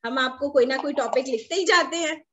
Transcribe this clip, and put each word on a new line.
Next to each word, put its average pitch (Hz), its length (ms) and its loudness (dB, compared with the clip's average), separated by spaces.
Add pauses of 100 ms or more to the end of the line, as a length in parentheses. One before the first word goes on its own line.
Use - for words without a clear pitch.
हम 254 140 -4
आपको 262 300 -4
कोई 254 160 6
ना 262 120 -2
कोई 285 160 -4
topic 262 340 0
लिखते 247 280 -4
ही 370 100 0
जाते 339 320 2
हैं। 320 360 -4